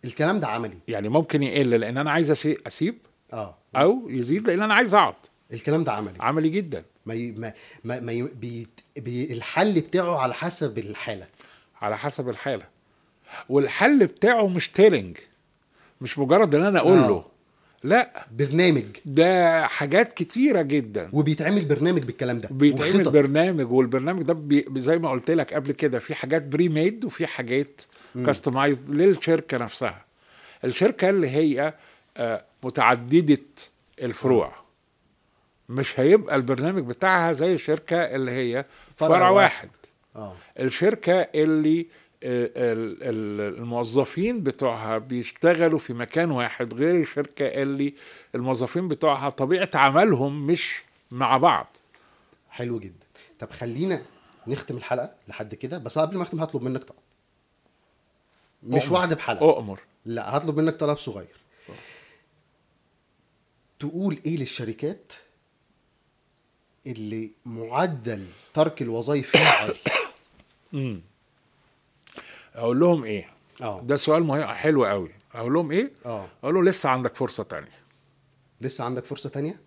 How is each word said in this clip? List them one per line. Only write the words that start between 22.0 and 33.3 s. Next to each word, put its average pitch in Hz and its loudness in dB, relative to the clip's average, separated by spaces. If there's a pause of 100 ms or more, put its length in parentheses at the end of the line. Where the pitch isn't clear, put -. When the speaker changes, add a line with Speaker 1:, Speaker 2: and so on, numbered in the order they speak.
Speaker 1:
بالكلام 123 -4
ده. 101 -10
Speaker 2:
بيتعمل 143 4
Speaker 1:
وخطط. 185 6
Speaker 2:
برنامج، 147 4
والبرنامج 131 2
ده 151 0
بي-، 147 0 (140)
زي 143 2
ما 165 -2
قلت 127 -2
لك 160 0
قبل 147 -4
كده، 131 -2
في 147 -10
حاجات 147 -2
بري 151 0
ميد 185 0
وفي 165 -6
حاجات 131 -4 (340)
Speaker 1:
مم. 123 -4
Speaker 2:
كاستمايز 135 2 (120)
للشركة 156 2
نفسها. 110 -8 (580)
الشركة 170 2
اللي 185 2
هي، 147 0 (440)
آه، 113 -4 (180)
متعددة 127 4 (600)